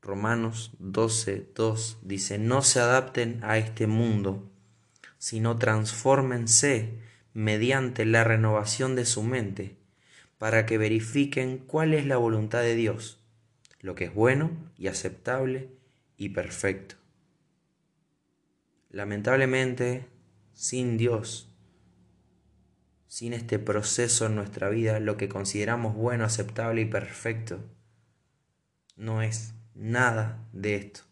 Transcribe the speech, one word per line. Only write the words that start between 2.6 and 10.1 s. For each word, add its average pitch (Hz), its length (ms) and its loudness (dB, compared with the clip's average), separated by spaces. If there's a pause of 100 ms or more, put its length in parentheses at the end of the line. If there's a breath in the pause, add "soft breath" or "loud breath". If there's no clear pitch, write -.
se - 180 4
adapten 120 640 2
a 110 120 2
este 110 300 0
mundo, 107 640 0 (680 loud breath)
sino 113 420 -2
transfórmense 117 1400 2 (360 loud breath)
mediante 117 720 0
la 113 200 6
renovación 110 720 2
de 123 100 0
su - 160 -2
mente, 101 540 -4 (640 soft breath)